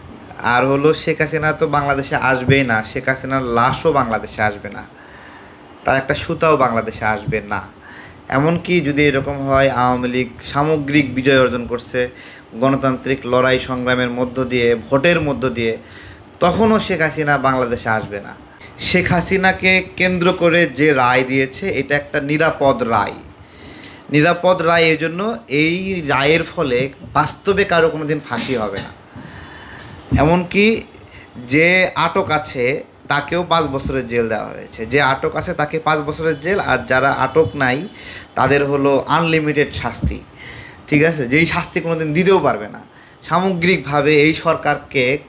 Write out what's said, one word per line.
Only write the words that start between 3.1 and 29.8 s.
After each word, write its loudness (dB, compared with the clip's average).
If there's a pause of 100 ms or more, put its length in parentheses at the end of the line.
লাশও 2
বাংলাদেশে -2
আসবে -2
না, -14 (1000)
তার 2
একটা -2
সুতাও 0
বাংলাদেশে -2
আসবে -2
না। -6 (680)
এমনকি 0
যদি 0
এরকম 0
হয়, 2
আওয়ামী 2
লীগ -2 (160)
সামগ্রিক 0
বিজয় 4
অর্জন 0
করছে -4 (520)
গণতান্ত্রিক 0
লড়াই 2
সংগ্রামের -2
মধ্য -2
দিয়ে, 2
ভোটের 2
মধ্য -2
দিয়ে, -2 (640)
তখনও 4
শেখ -2
হাসিনা 0
বাংলাদেশে 0
আসবে -2
না। -18 (280)
শেখ 0
হাসিনাকে 2 (120)
কেন্দ্র 2
করে 4
যে 2
রায় 4
দিয়েছে, -2
এটা -2
একটা -4
নিরাপদ 2
রায়। 0 (960)
নিরাপদ 2
রায় 4
এই 4
জন্য, -4 (100)
এই -2
রায়ের 2
ফলে -2 (240)
বাস্তবে 0
কারো 4
কোনো -4
দিন -4
ফাঁসি -4
হবে -4
না। -8 (1300)